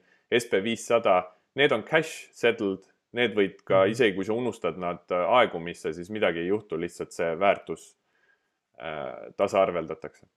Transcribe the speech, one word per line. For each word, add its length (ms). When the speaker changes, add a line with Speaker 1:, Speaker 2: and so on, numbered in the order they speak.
Speaker 1:
S 140
P 180
viissada, 600
need 160
on 100
cash 500
settled, 520
need 200
võid 300
ka 220
Speaker 2:
Mhm. 40
Speaker 1:
isegi 240
kui 100
sa 100
unustad 420
nad, 240
äh, 140
aegumisse, 540
siis 160
midagi 300
ei 80
juhtu, 280
lihtsalt 360
see 260
väärtus, 580
äh, 580
tasaarveldatakse. 880